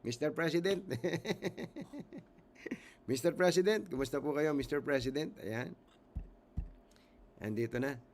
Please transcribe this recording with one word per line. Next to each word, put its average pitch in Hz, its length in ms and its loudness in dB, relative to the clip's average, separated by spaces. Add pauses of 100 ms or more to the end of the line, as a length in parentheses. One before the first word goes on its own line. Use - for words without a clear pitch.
Mister 143 240 0
President. 170 560 2 (920)
<laughs> - 1300 -12
Mister 151 240 2
President, 185 560 6
kumusta 135 320 -2
po 147 80 0
kayo, 147 240 2
Mister 143 240 0
President? 139 640 0
Ayan. 117 320 -4 (1700)
Andito 117 400 0
na. 135 160 -2 (160)